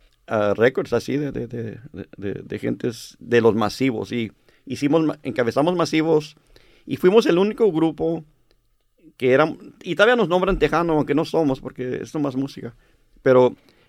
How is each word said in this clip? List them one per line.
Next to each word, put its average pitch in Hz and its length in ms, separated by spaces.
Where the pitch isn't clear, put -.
ah, 104 280
récords 120 360
así 120 240
de, 143 160
de, 120 140
de, 117 160
de, - 240
de, 98 160
de 98 140
gentes, - 600
de 117 220
los 110 140
masivos. 110 580
Y 117 200
hicimos 143 380
ma-, - 180
encabezamos 127 540
masivos 156 600
y 135 100
fuimos 208 300
el 175 120
único 208 340
grupo 160 520
que 123 160
era, 151 200
y - 140
todavía 220 180
nos 226 140
nombran 180 320
tejano, 165 320
aunque 147 220
no 156 100
somos, 156 360
porque 127 420
es - 120
más 139 220
música, 135 400
pero 127 360